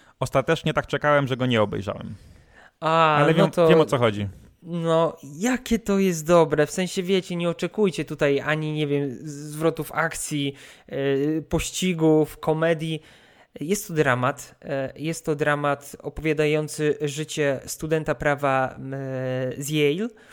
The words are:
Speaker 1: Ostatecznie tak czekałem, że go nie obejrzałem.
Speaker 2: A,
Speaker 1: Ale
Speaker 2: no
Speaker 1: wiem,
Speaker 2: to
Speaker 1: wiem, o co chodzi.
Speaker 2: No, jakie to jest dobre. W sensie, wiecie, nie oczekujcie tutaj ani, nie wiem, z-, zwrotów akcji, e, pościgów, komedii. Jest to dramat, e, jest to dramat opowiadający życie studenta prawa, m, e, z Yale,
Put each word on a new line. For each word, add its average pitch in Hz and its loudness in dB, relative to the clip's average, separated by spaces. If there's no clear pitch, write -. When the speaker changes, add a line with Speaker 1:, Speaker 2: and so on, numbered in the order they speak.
Speaker 1:
Ostatecznie 147 0
tak 143 -2
czekałem, 143 2
że 127 -2
go 127 -2
nie 120 2
obejrzałem. 101 -4
Speaker 2:
A, 160 4
Speaker 1:
Ale 147 6
Speaker 2:
no 160 4
Speaker 1:
wiem, 165 4
Speaker 2:
to 170 4
Speaker 1:
wiem, 160 8
o 151 6
co 147 0
chodzi. 104 2
Speaker 2:
No, 165 0
jakie 233 -2
to 196 0
jest 170 0
dobre. 156 6
W 143 -10
sensie, 185 -4
wiecie, 185 0
nie 170 0
oczekujcie 170 -2
tutaj 143 2
ani, 151 -2
nie 151 0
wiem, 143 0
z-, 120 -10
zwrotów 151 -4
akcji, 151 -4
e, 139 0
pościgów, 160 0
komedii. 160 0
Jest 180 -4
to 175 -10
dramat, 135 0
e, 135 -4
jest 160 -6
to 156 0
dramat 147 -2
opowiadający 151 0
życie 147 -2
studenta 156 -4
prawa, 135 0
m, 135 -10
e, 135 -8
z 143 -8
Yale, 156 2